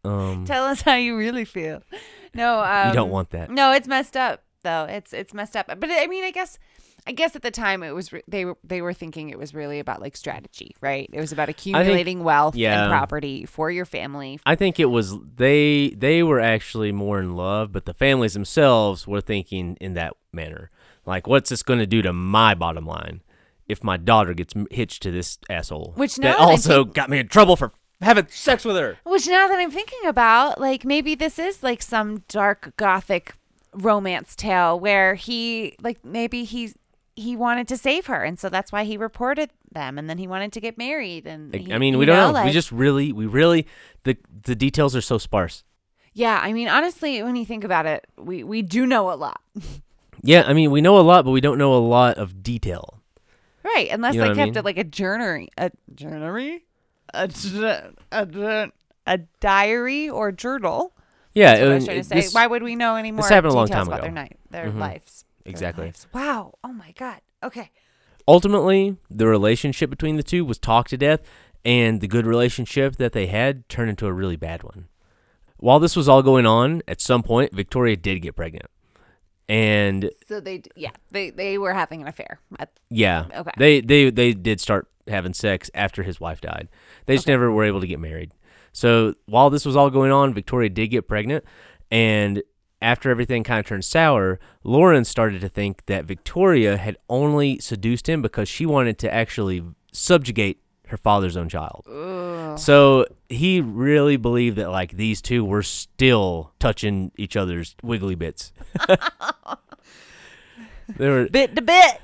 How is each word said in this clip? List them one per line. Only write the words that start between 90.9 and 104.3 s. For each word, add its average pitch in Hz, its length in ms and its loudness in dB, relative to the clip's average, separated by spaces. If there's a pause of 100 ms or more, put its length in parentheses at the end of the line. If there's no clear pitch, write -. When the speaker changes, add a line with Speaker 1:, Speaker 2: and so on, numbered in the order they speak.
Speaker 1:
pregnant, 107 380 -4 (460)
and 107 520 2 (380)
after 120 300 0
everything 120 340 -2
kinda 110 180 -2
turned 98 220 -8
sour, 117 560 2 (240)
Lauren 151 400 6
started 107 380 -2
to 98 60 -8
think 101 380 -6
that 82 200 -4
Victoria 117 720 2
had 98 180 -8 (120)
only 143 520 0
seduced 113 480 -4
him 160 140 -2
because 107 260 -4
she - 160 -6
wanted 131 340 0
to - 140 -4
actually 98 500 -4 (300)
subjugate 117 640 0 (280)
her - 100 -12
father's 98 400 0
own 85 120 -6
child. - 400 -10
Speaker 2:
Ugh. 170 720 -10
Speaker 1:
So 139 480 8 (220)
he 175 320 0
really 143 560 2
believed 120 400 0